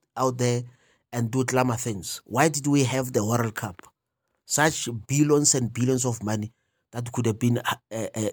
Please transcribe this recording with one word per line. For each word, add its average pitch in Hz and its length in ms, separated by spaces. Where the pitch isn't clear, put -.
out 127 220
there 123 260
and 117 180
do 131 140
glamour 127 300
things. 104 500
Why 139 240
did 147 180
we 143 160
have 127 300
the 110 120
World 113 300
Cup? 95 260
Such 151 440
billions 147 480
and 120 160
billions 127 340
of 117 180
money 107 280
that 120 200
could 120 140
have 110 140
been, 120 200
uh, - 160
uh, 107 420